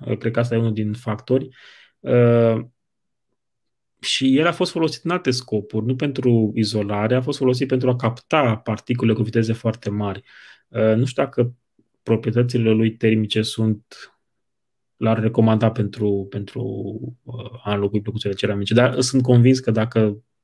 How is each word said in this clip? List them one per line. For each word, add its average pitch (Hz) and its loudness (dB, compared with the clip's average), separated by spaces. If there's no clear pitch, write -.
Uh, 113 -4
cred 113 -4
că 117 -2
asta 120 0
e 113 2
unul 113 0
din 107 -2
factori. 117 -4
Uh, 117 4
și 131 0
el 160 4
a 170 0
fost 175 -2
folosit 160 -4
în 165 -2
alte 180 -2
scopuri, 110 -4
nu 127 -2
pentru 123 2
izolare, 107 0
a 127 2
fost 139 -4
folosit 127 0
pentru 127 0
a 123 2
capta 123 0
particule 113 -2
cu 110 0
viteze 113 0
foarte 113 -4
mari. 101 -4
Uh, 110 2
nu 117 2
știu 123 -4
dacă 123 -2
proprietățile 113 0
lui 110 2
termice 110 0
sunt, - -4
l-ar 113 0
recomanda 110 2
pentru, 101 -2
pentru, 101 -8
uh, 120 -14
a 104 -2
înlocui 101 -2
plăcuțele 101 -6
ceramice, 101 -6
dar 123 2
sunt 127 0
convins 123 6
că 127 -4
dacă 110 0